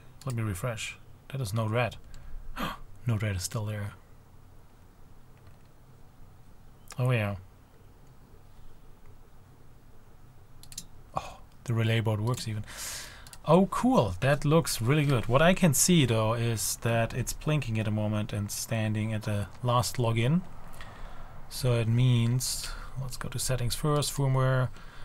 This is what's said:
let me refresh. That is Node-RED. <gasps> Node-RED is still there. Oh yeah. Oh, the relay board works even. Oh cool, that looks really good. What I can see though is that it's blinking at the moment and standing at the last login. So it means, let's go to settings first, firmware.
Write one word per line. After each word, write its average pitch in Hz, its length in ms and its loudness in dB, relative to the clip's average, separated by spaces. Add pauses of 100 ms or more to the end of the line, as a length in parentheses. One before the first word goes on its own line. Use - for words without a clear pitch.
(260)
let 131 80 -4
me 117 80 -2
refresh. 110 560 -6 (320)
That 135 100 -6
is 107 140 -4
Node-RED. 113 420 0 (600)
<gasps> - 500 -8
Node-RED 107 300 0
is 90 60 -4
still 107 220 -6
there. 104 300 -6 (3000)
Oh 127 120 0
yeah. 107 260 0 (3750)
Oh, - 220 -10 (260)
the - 80 -2
relay 113 280 2
board 107 200 0
works 120 260 -2
even. 107 180 -6 (840)
Oh 180 200 8
cool, 185 500 4
that 139 240 2
looks 151 380 4
really 143 240 4
good. 120 200 2
What 123 140 6
I 175 140 8
can 175 180 6
see 165 320 6
though 110 300 4
is 117 480 0
that 117 320 2
it's 123 180 -4
blinking 120 460 0
at 107 80 0
the 107 40 0
moment 107 400 0
and 104 200 -2
standing 110 640 -2
at 104 80 -4
the 101 240 -2 (160)
last 120 340 2
login. 117 460 2 (1040)
So - 240 0
it 117 160 2
means, 120 800 2 (320)
let's 131 160 -6
go - 140 -6
to 123 80 -6
settings 120 360 0
first, 147 380 0
firmware. 131 560 2 (360)